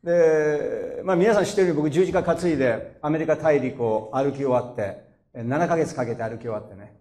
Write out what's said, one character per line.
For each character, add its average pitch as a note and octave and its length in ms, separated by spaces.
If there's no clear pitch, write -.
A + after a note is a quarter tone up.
で、 D#3 1000
ま F#3+ 80
あ、 - 20
皆 G3+ 180
さ G3+ 80
ん E3 40
知 - 80
っ - 20
て G3 60
る F#3 60
よ E3 60
う C#3 40
に D3+ 60
僕 D#3 60
十 F3 160
字 F#3 60
架 F#3 100
担 E3 140
い D3 60
で A#2+ 440
ア D3+ 80
メ D#3+ 80
リ D#3 80
カ D3+ 120
大 D3+ 240
陸 B2 200
を A2 320
歩 C3+ 200
き C#3 100
終 C#3 40
わ B2 140
っ A#2+ 140
て、 G2 300
え B2+ 60
ー、 A#2 60
七 D#3+ 240
ヶ E3+ 80
月 - 180
か B2+ 100
け A2+ 80
て A#2 80
歩 A2+ 160
き G#2+ 40
終 B2 80
わ G#2+ 100
っ - 100
て G2+ 60
ね。 G#2 260